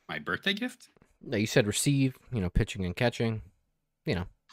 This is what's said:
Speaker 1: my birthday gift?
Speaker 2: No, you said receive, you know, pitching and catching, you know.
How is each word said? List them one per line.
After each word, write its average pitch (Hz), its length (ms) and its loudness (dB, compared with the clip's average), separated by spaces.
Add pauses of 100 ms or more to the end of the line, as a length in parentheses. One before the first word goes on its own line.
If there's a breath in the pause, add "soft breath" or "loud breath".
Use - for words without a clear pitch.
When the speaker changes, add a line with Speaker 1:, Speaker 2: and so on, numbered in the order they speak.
Speaker 1:
my 80 80 -4
birthday 90 360 -2
gift? 240 360 -8 (340)
Speaker 2:
No, 120 140 -2
you 107 80 2
said 110 220 4
receive, 135 500 2 (160)
you 117 80 0
know, 87 80 0
pitching - 360 0
and 87 100 -4
catching, 113 480 0 (600)
you 135 100 0
know. 87 100 -2 (280)